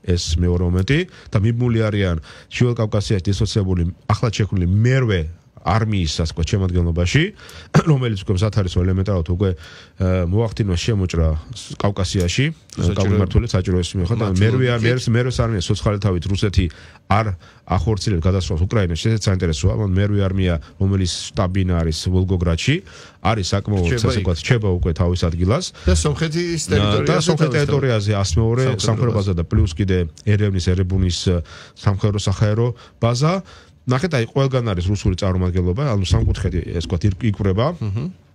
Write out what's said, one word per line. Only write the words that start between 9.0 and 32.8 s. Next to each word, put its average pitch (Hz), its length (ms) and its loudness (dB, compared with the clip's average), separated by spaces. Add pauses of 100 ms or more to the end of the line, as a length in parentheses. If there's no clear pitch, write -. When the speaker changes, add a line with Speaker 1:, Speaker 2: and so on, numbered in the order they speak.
Speaker 1:
უკვე, 95 200 0
ე, 85 60 -4 (680)
მოახდინოს 101 520 0
შემოჭრა 85 520 0 (180)
ს-, - 280 -14
კავკასიაში, 98 720 -2 (240)
Speaker 2:
საჭირო 95 460 0
Speaker 1:
კავკასიაში, 104 320 2
საჭირო 95 300 0
ეს 87 120 -2
მიუხედავად, 104 360 0
Speaker 2:
მათი 95 180 2
Speaker 1:
მერვე 127 240 2
არ-, 120 60 2
Speaker 2:
მოქმედებით. 113 100 0
Speaker 1:
მერვე, 120 300 2
მერვე 123 240 0
არმია 113 260 0
სოცხალი 104 340 0
თავით 95 260 0
რუსეთი 95 400 0 (420)
არ 107 200 2 (360)
ახორციელებს 92 580 0
გადასვლას 92 400 0
უკრაინაში, 90 460 0
ესეც 110 180 0
საინტერესოა, 90 480 0
მაგრამ 104 220 0
მერვე 101 260 0
არმია, 92 340 0 (200)
რომელიც 95 380 0 (100)
სტაბინა 92 520 -2
არის 82 300 0
ვოლგოგრადში, 90 680 0 (460)
არის 101 280 -2
საკმაოდ, 101 360 0
Speaker 2:
რჩება 95 180 0
Speaker 1:
ასე 117 100 2
Speaker 2:
იქ. - 60 0
Speaker 1:
ვთქვათ, 90 200 0
რჩება 107 300 0
უკვე 90 240 0
თავის 87 300 0
ადგილას. 92 420 0 (140)
Speaker 2:
და - 180 2
სომხეთის 160 680 -2
Speaker 1:
და - 80 -6
Speaker 2:
ტერიტორიაზე 104 520 2
Speaker 1:
სომხეთის 160 160 0
Speaker 2:
თავის - 160 2
Speaker 1:
ტერიტორიაზე 131 580 2
ას 101 200 0
მეორე 117 300 2
Speaker 2:
სამხედრო 104 220 0
Speaker 1:
სამხედრო 117 240 2
Speaker 2:
ბაზა. 104 140 0
Speaker 1:
ბაზა 98 80 0
და 85 140 0
პლუს - 280 2
კიდე 95 260 0 (240)
ერევნის, 101 440 0
ერებუნის, 92 560 0
ე, 92 120 2 (360)
სამხედრო-საჰაერო 104 960 0 (300)